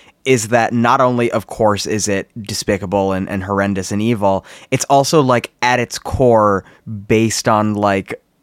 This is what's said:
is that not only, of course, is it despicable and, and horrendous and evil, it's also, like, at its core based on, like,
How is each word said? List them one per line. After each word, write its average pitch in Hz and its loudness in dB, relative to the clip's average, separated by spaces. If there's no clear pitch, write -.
is 117 2
that 113 2
not 120 2
only, 123 2
of 104 -4
course, 104 -2
is 104 -2
it 98 -4
despicable 98 -2
and, 95 -4
and 98 -6
horrendous 98 -2
and 101 -2
evil, 101 0
it's 131 0
also, 139 2
like, 123 0
at 123 2
its 117 -6
core 107 2
based 113 0
on, 107 2
like, 101 -2